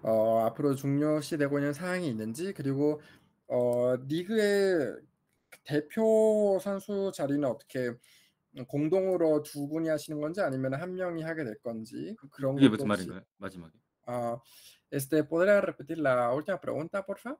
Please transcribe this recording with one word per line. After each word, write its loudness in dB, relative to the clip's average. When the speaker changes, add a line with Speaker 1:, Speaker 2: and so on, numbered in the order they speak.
Speaker 1:
어 4
앞으로 0
중요시되고 0
있는 0
사항이 -4
있는지, -6
그리고 0
어 2
리그의 2
그 -20
대표 4
선수 -4
자리는 0
어떻게 -4
음 -10
공동으로 2
두 -8
분이 -2
하시는 -4
건지 -4
아니면은 -2
한 -8
명이 -4
하게 -6
될 -8
건지 -10
Speaker 2:
그, -20
그, -
Speaker 1:
그런 -2
Speaker 2:
그게 8
Speaker 1:
것도 8
Speaker 2:
무슨 -2
Speaker 1:
혹시, 0
Speaker 2:
말인가요? -12
마지막에. -14
Speaker 1:
아, -6
este, 0
¿podría 4
repetir -6
la 4
última -4
pregunta, -6
porfa? -10